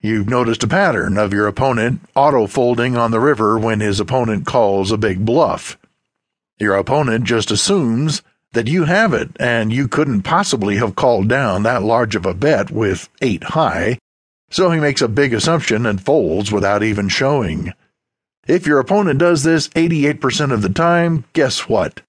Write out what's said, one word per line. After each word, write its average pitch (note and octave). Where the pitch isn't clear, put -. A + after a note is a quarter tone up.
You've G#2+
noticed A#2+
a A2
pattern D3
of G#2
your G#2
opponent A#2+
auto-folding B2
on A#2
the A2+
river A2+
when A2
his G2+
opponent A2+
calls G2
a A2
big G#2
bluff. A#2
Your G#2
opponent A#2
just A#2
assumes C#3
that A#2
you E3+
have F#3+
it, -
and A#2
you B2+
couldn't B2+
possibly A#2+
have G#2+
called A2
down A#2
that A2+
large A2+
of F2+
a F#2+
bet G#2
with G#2
eight A#2+
high, A#2+
so F3+
he E3
makes D3
a A#2+
big A#2+
assumption A#2+
and G#2
folds G2+
without G2+
even G#2
showing. F#2+
If -
your D3
opponent E3+
does E3+
this D#3+
eighty-eight D#3
percent C3+
of G#2+
the F#2
time, E3+
guess -
what? F#2+